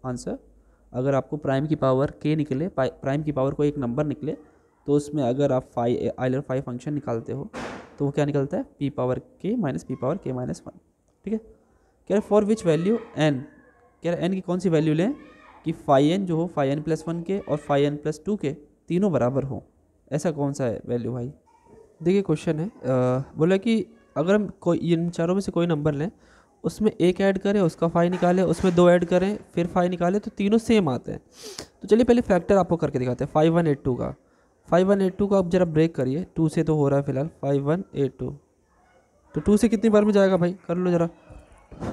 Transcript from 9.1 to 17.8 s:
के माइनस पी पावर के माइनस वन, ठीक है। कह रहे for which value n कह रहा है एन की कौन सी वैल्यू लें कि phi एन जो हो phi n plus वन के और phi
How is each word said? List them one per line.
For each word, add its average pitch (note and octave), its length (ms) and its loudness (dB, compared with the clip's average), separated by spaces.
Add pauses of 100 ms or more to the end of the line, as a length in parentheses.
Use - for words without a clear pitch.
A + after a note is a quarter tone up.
के F#3+ 380 -8
माइनस E3 280 -4
पी - 100 -8
पावर - 220 -4
के C3+ 160 -8
माइनस B2+ 340 -8
वन, - 120 -20 (460)
ठीक G3+ 80 -6
है। A3 60 -4 (680)
कह F#3 60 0
रहे G#3 60 4
for G3+ 280 2
which A3 180 0
value F3 320 2 (200)
n C#3+ 220 2 (640)
कह E3+ 80 -2
रहा D#3+ 100 -2
है D#3 60 0
एन F#3+ 80 -2
की F#3+ 60 -4
कौन F3+ 180 -4
सी F#3 100 -2
वैल्यू D#3 260 4
लें G3 200 0 (500)
कि D#3+ 80 -4
phi C#3+ 300 2
एन F3+ 240 2
जो E3+ 100 -2
हो E3+ 220 -2
phi C#3 160 0
n D3+ 100 -4
plus D#3+ 240 -4
वन E3+ 140 -6
के F#3+ 160 -4
और D3+ 220 -4
phi C#3+ 180 0 (100)